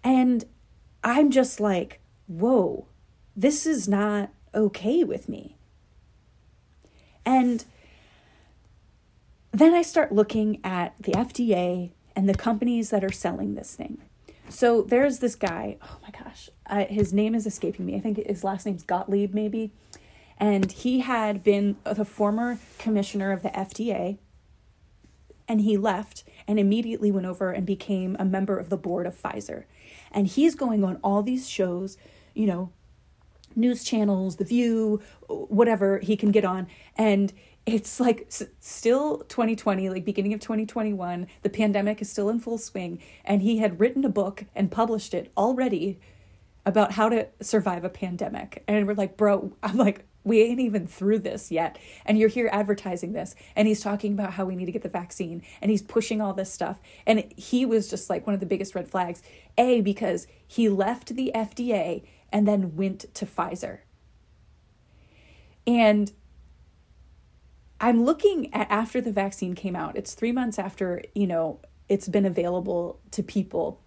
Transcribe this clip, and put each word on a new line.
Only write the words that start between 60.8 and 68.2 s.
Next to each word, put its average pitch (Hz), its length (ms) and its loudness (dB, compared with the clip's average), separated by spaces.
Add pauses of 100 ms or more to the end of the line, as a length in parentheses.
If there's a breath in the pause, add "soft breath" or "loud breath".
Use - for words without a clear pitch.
the 254 200 -4
F 220 200 -4
D 240 200 -2
A 175 280 -4 (300 soft breath)
and 208 160 4
then 185 280 0
went 190 380 -6
to - 120 -8
Pfizer. - 540 -8 (1900 soft breath)
And 214 460 4 (1700)
I'm 233 240 4
looking 339 500 2